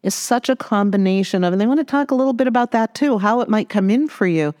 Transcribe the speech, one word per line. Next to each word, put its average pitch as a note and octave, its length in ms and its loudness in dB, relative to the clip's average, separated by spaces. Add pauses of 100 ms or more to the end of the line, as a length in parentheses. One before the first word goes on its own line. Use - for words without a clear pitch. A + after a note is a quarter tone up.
is G3 120 -2
such - 340 -2
a C4 80 2
combination F#3+ 880 0
of, F3 80 0
and G3 80 0
they G#3+ 40 2
want C#4 140 2
to D4 60 -2
talk C#4+ 260 -2
a C4+ 40 2
little C4 180 0
bit B3+ 140 0
about A#3+ 240 0
that A3+ 220 0
too, C4+ 260 0
how G#3+ 200 2
it A#3+ 80 -2
might G#3+ 220 0
come G3 200 0
in C#4 200 0
for - 180 -2
you. D#3 340 0